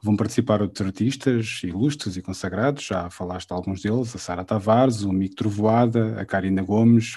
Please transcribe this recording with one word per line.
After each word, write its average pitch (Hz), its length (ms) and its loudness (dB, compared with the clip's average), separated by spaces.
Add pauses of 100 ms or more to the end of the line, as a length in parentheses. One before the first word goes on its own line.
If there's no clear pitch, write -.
Vão 104 140 2
participar 110 440 0
outros 101 240 -2
artistas 117 760 -2
ilustres 95 540 -2
e 92 40 -6
consagrados, 101 600 -4
já 90 260 -6
falaste 90 380 -10
de - 60 -8
alguns 90 280 -6
deles, 117 320 -2
a 92 60 -12
Sara 90 240 -8
Tavares, 110 600 2
o 98 100 0
Mico 95 220 -2
Trovoada, 110 840 2
a 107 60 -6
Karina 95 360 0
Gomes, 113 560 4